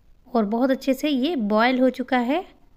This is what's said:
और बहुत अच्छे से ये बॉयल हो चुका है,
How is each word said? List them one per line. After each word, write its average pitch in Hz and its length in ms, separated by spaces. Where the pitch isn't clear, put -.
और 226 180
बहुत 233 260
अच्छे 269 220
से 294 160
ये 285 260
बॉयल 226 440
हो 254 120
चुका 254 280
है, 277 240